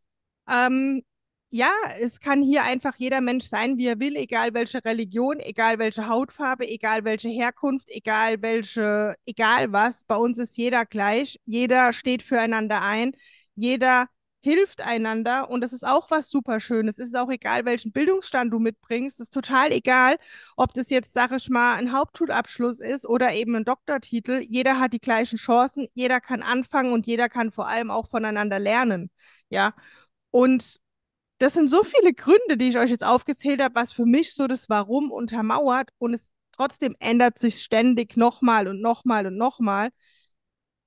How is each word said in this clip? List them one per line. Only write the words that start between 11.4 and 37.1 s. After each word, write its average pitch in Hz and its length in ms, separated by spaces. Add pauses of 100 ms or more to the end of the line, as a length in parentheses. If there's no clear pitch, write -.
jeder 240 480
steht 254 280
füreinander 220 600
ein, 220 300 (420)
jeder 247 540 (340)
hilft 330 380
einander 226 720
und 247 100
das 240 120
ist 254 120
auch 277 260
was 302 180
Superschönes. 220 720
Es 247 100
ist 233 80
auch 247 140
egal, 240 340
welchen 233 280
Bildungsstand 294 600
du 233 60
mitbringst. 233 600
Es 233 80
ist - 60
total 269 400
egal, 254 460 (380)
ob - 180
das 247 160
jetzt, 254 220
sag 247 200
ich 262 160
mal, 240 260
ein 240 180
Hauptschulabschluss 247 880
ist 254 260
oder 240 280
eben 226 220
ein 220 80
Doktortitel. 254 840
Jeder 254 320
hat 254 140
die 233 80
gleichen 226 380
Chancen, 247 560
jeder 247 260
kann 247 220
anfangen 254 500
und 233 140
jeder 233 220
kann 226 220
vor - 160
allem 226 240
auch 220 180
voneinander 208 500
lernen. 202 520 (380)
Ja, 196 260 (560)
und 254 480 (600)
das 269 140
sind 311 160
so 339 160
viele 415 300
Gründe, 381 420
die 254 120
ich 240 100
euch 233 120
jetzt 240 140
aufgezählt 269 560
hab, 262 140
was 240 180
für 233 140
mich 277 280
so 277 120
das 247 240
Warum 220 400
untermauert 240 880
und 233 160
es - 160 (220)
trotzdem 262 460
ändert 240 400